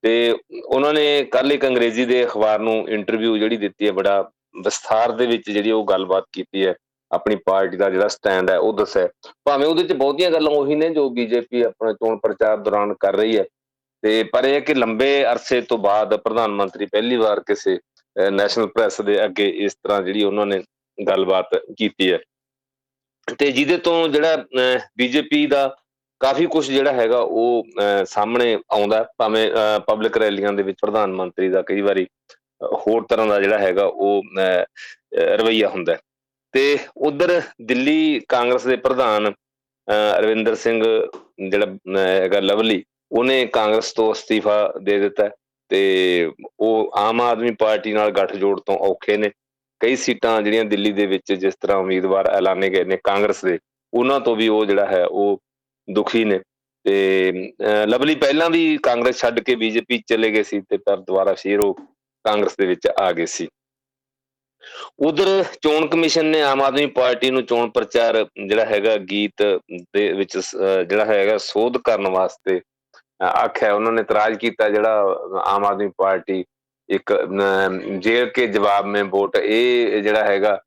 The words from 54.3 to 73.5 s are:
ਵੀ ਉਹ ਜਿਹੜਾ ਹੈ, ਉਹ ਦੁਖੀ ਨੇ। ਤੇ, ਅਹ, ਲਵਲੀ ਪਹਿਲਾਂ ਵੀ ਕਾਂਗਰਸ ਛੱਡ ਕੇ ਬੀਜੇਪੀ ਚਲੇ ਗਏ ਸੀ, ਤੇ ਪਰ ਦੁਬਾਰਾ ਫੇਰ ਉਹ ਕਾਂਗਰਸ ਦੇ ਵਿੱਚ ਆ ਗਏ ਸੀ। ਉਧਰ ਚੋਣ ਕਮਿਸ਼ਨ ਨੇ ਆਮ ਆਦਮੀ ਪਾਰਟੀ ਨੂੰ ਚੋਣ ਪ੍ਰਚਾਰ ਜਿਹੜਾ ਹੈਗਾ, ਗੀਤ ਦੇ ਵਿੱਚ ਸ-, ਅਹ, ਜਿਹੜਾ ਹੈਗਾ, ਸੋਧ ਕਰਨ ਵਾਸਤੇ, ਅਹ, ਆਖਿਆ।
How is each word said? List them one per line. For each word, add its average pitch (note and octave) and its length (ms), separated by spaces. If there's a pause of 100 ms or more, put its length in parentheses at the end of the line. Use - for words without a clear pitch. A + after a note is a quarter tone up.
ਵੀ A2 120
ਉਹ G#2+ 180
ਜਿਹੜਾ G2+ 200
ਹੈ, F#2 200
ਉਹ G2+ 360 (500)
ਦੁਖੀ G#2+ 340
ਨੇ। G2 140 (440)
ਤੇ, F#2+ 480 (300)
ਅਹ, G#2+ 260
ਲਵਲੀ C3 280
ਪਹਿਲਾਂ D3 340
ਵੀ E3 280
ਕਾਂਗਰਸ A#2+ 400
ਛੱਡ A#2 220
ਕੇ B2 160
ਬੀਜੇਪੀ A2+ 520
ਚਲੇ A2+ 240
ਗਏ G#2+ 120
ਸੀ, G2+ 180
ਤੇ G2 160
ਪਰ G2 200
ਦੁਬਾਰਾ F#2+ 360
ਫੇਰ G2 260
ਉਹ G2+ 140 (500)
ਕਾਂਗਰਸ G#2+ 340
ਦੇ F#3+ 80
ਵਿੱਚ F2+ 220 (120)
ਆ F#2+ 120
ਗਏ E2+ 140
ਸੀ। E2+ 220 (1500)
ਉਧਰ F3+ 440 (180)
ਚੋਣ D#3 260
ਕਮਿਸ਼ਨ D#3+ 380
ਨੇ D#3 160
ਆਮ C#3 200
ਆਦਮੀ C3+ 240
ਪਾਰਟੀ B2+ 460
ਨੂੰ B2+ 140
ਚੋਣ A#2 240
ਪ੍ਰਚਾਰ A2+ 580 (200)
ਜਿਹੜਾ G#2+ 180
ਹੈਗਾ, G#2+ 320
ਗੀਤ G2+ 640 (140)
ਦੇ F2 400
ਵਿੱਚ G2 240
ਸ-, - 180
ਅਹ, F#2+ 280
ਜਿਹੜਾ G2+ 220
ਹੈਗਾ, G#2+ 320
ਸੋਧ A#2 400
ਕਰਨ G#2 300
ਵਾਸਤੇ, F#2 520
ਅਹ, - 640
ਆਖਿਆ। G#2+ 480